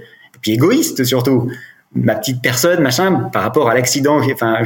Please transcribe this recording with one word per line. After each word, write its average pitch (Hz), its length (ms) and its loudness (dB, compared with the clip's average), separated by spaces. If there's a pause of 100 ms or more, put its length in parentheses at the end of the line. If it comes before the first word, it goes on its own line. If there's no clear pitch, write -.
(400)
puis - 120 -4
égoïste 165 520 0
surtout. 127 460 0 (460)
Ma 123 180 0
petite 127 300 -4
personne, 165 360 0
machin, 160 540 0
par 101 80 -2
rapport 117 300 0
à - 20 2
l'accident, 139 480 2
enfin, 117 440 -2